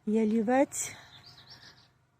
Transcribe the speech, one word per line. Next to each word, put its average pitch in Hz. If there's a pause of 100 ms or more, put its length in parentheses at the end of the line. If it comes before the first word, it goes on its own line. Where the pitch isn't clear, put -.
Ялівець 226 (1200)